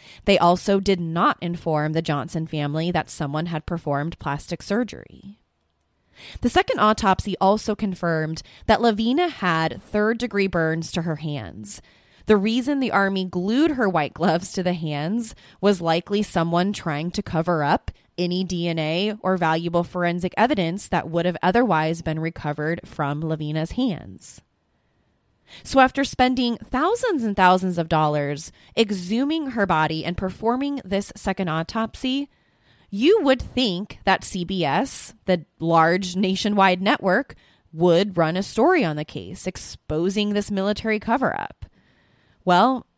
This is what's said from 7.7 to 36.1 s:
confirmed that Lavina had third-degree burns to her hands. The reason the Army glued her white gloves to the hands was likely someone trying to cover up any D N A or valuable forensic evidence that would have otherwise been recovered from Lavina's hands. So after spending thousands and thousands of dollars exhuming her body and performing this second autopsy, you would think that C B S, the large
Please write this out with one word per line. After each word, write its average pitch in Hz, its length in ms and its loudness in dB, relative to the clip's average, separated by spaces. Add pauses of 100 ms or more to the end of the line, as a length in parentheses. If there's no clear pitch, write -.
confirmed 165 680 -4 (240)
that 220 140 6
Lavina 240 480 2
had 160 520 -2
third-degree 214 640 0
burns 165 440 -2
to 170 100 -2
her 160 140 -2
hands. 123 680 -8 (440)
The 214 120 6
reason 247 440 0
the 247 100 0
Army 196 320 2
glued 208 480 0
her 247 160 0
white 156 260 0
gloves 170 380 0
to 190 100 -4
the 180 120 0
hands 165 600 -4 (280)
was 196 180 4
likely 170 420 0
someone 175 520 0
trying 160 380 -4
to 202 120 -4
cover 165 400 0
up 160 260 0 (280)
any 180 260 -2
D 175 240 -4
N 165 100 -2
A 165 440 -2
or 185 160 0
valuable 170 480 0
forensic 175 500 -2
evidence 196 540 0
that 170 200 -2
would 170 160 0
have 175 160 -2
otherwise 170 600 2
been 160 180 -4
recovered 156 640 -4
from 147 380 -6
Lavina's 156 500 -4
hands. - 720 -6 (1200)
So - 160 2
after 262 240 4
spending 254 540 0
thousands 349 640 -2
and 208 100 0
thousands 185 440 4
of 165 100 -2
dollars 151 640 0 (240)
exhuming 226 760 0
her 226 140 0
body 160 380 0
and 175 140 -4
performing 254 640 -2
this 196 320 -4
second 190 320 -4
autopsy, 226 800 -4 (640)
you 320 320 4
would 269 200 4
think 208 600 -2
that - 220 2
C 175 180 -4
B 175 220 -2
S, 175 480 -2 (140)
the 175 180 2 (140)
large 170 580 2